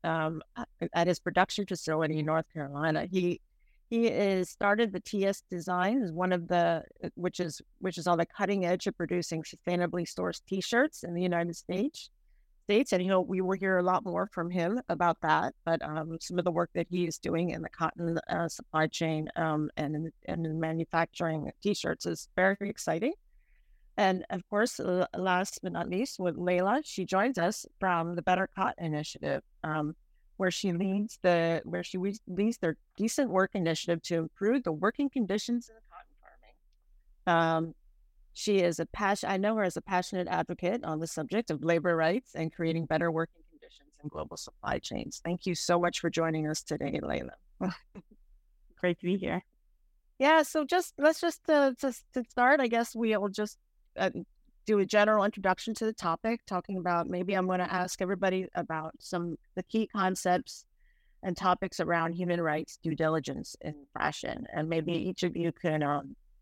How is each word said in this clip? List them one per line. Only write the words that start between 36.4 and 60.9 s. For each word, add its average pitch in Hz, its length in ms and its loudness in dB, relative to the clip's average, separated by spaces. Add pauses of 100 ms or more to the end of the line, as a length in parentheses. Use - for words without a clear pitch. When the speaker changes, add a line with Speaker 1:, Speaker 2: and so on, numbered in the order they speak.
Speaker 1:
Um, 160 80 -14 (580)
she 202 260 2
is 175 200 2
a 160 60 -2
pas-, 208 380 0
I 196 140 0
know 208 180 2
her 214 80 2
as 180 140 -2
a - 40 -4
passionate 180 460 -2
advocate 180 560 -2
on 156 160 -4
the 165 80 -4
subject 175 440 -4
of 151 120 -4
labor 170 320 2
rights 165 400 0
and 160 180 -4
creating 165 320 -2
better 165 260 0
working 165 380 -4
conditions - 400 -20 (120)
in 147 80 -10
global 156 280 -10
supply - 420 -8
chains. - 440 -10
Thank 175 220 -6
you 175 100 -2
so 175 240 2
much 175 200 0
for 170 100 -2
joining 160 380 0
us 156 160 -4
today, 151 400 -4
Layla. 64 280 -4 (280)
Speaker 2:
<laughs> 190 120 -2 (1080)
Great 175 200 0
to - 60 -10
be 185 120 2
here. 180 260 -2 (760)
Speaker 1:
Yeah, 302 260 6
so 302 220 0
just, 349 320 2
let's 302 220 4
just, 339 300 -2
uh, 285 300 6
just - 340 -4
to 254 160 -4
start, 262 300 6
I 254 80 2
guess 233 280 0
we'll 214 340 2
just, 208 280 -4 (400)
uh, 190 140 2 (560)
do 208 120 6
a 190 60 4
general 208 400 6
introduction 196 500 0
to 226 100 -2
the 220 80 0
topic, 226 520 -2
talking 190 320 -4
about, 175 300 0
maybe 185 260 -2
I'm 185 140 2
gonna 180 220 2
ask 180 320 -2
everybody 185 540 0
about 160 440 -4
some, 175 360 -4 (200)
the 185 80 -4
key 220 240 0
concepts 185 800 0 (580)